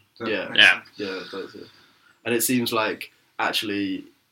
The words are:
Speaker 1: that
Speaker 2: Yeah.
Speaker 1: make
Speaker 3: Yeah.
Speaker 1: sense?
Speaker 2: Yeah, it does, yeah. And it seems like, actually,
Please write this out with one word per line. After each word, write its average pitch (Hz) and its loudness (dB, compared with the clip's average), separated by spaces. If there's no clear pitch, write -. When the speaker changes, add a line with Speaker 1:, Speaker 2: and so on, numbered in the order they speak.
Speaker 1:
that 113 -6
Speaker 2:
Yeah. 95 -4
Speaker 1:
make - 0
Speaker 3:
Yeah. 101 8
Speaker 1:
sense? - -6
Speaker 2:
Yeah, 101 -6
it - -16
does, 95 -12
yeah. - -16
And 117 0
it 117 2
seems 120 2
like, 107 -2
actually, 101 -2